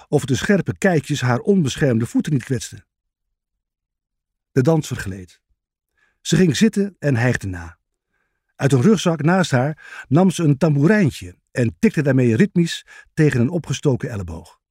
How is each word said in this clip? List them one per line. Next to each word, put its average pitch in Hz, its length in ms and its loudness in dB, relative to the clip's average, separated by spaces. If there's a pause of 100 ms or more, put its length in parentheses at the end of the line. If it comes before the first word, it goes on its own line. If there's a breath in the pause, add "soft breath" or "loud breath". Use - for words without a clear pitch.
of 143 160 0
de 135 100 -2
scherpe 170 440 0
keitjes 160 420 0
haar 123 180 0
onbeschermde 135 680 0
voeten 262 260 -4
niet 127 120 -2
kwetsten. - 420 -10 (1600)
De 131 120 0
dans 160 240 2
vergleed. 95 540 -12 (800)
Ze - 160 -2
ging 170 200 2
zitten 202 420 0
en 143 180 -2
hijgde 117 300 -2
na. 85 320 -12 (760)
Uit 135 160 0
een 123 100 4
rugzak 165 400 2
naast 180 280 0
haar 139 580 -4
nam 175 220 4
ze 170 120 -4
een 147 160 2
tamboerijntje 151 800 0 (120)
en 120 280 -2
tikte 170 240 0
daarmee 127 340 2
ritmisch 170 500 0 (280 loud breath)
tegen 135 260 2
een 117 80 2
opgestoken 139 640 -4
elleboog. 87 500 -12 (100)